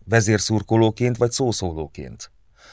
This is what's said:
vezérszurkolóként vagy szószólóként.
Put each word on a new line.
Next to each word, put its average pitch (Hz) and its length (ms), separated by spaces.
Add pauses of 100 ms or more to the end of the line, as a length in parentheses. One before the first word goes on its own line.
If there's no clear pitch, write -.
vezérszurkolóként 110 1120
vagy 120 140
szószólóként. 78 1000 (420)